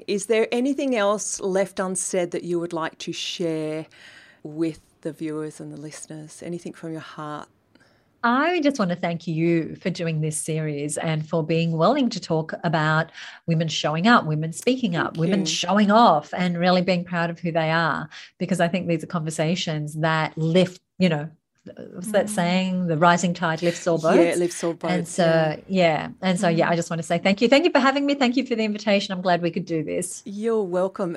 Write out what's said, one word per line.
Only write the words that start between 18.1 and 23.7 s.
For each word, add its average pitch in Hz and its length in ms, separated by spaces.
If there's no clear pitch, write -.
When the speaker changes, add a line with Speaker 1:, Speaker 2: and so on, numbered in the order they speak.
Speaker 2:
because 175 220
I 170 80
think 175 200
these 160 160
are - 40
conversations 156 880
that 156 420
lift, 175 420
you 185 120
know, 151 180
what's 208 180
that 202 140
Speaker 1:
Mm. - 40
Speaker 2:
saying? 180 560
The 165 100
rising 175 380
tide 165 260
lifts 170 280